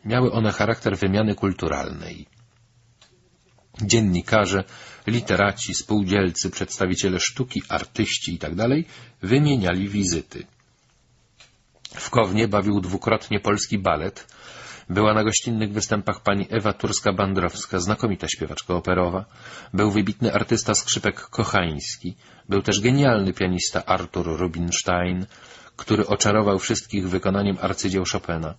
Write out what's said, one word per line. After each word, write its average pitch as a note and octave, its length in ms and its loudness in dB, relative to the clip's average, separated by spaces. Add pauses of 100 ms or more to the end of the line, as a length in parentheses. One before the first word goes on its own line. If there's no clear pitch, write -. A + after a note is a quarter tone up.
Miały B2 280 2
one A2 200 2
charakter G#2+ 440 0
wymiany G2+ 380 2
kulturalnej. D#2+ 920 -4 (1600)
Dziennikarze, G2 800 4 (420)
literaci, G2+ 680 0
spółdzielcy, G2 760 0
przedstawiciele F#2 720 -2
sztuki, - 480 -4
artyści - 680 -4
i E2 40 -10
tak D#2 160 -6
dalej B2 300 0 (380)
wymieniali G2+ 680 2
wizyty. F#2+ 580 -4 (1500)
W - 160 -10
Kownie G#2+ 380 2
bawił G2+ 320 2
dwukrotnie G2 600 -2
polski G#2 380 0
balet. F2+ 560 -2 (560)
Była G#2+ 240 4
na G#2+ 100 4
gościnnych A2 480 0
występach G#2 480 -2
pani G2+ 300 0
Ewa G#2 220 0
Turska-Bandrowska, F#2+ 1080 -2
znakomita F#2+ 500 -2
śpiewaczka - 460 -6
operowa. F2+ 500 0 (480)
Był G#2 180 4
wybitny G2+ 440 0
artysta A2 400 0
skrzypek - 460 -2
Kochański. F2+ 960 -2 (340)
Był G2 140 2
też G2 180 0
genialny A#2 520 4
pianista F2+ 520 -2
Artur F2+ 420 -2
Rubinstein, F2 1000 -2 (500)
który G#2 300 0
oczarował G#2 520 4
wszystkich G2+ 500 -2
wykonaniem F#2+ 520 0
arcydzieł F#2+ 520 -2
Chopina. E2 460 -4